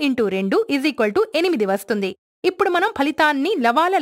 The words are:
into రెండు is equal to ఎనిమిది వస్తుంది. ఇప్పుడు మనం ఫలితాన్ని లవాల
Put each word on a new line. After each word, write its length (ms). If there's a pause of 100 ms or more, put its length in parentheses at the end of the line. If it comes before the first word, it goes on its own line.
into 200 (100)
రెండు 240 (160)
is 160
equal 260
to 60 (160)
ఎనిమిది 320
వస్తుంది. 380 (400)
ఇప్పుడు 260
మనం 220
ఫలితాన్ని 540 (140)
లవాల 360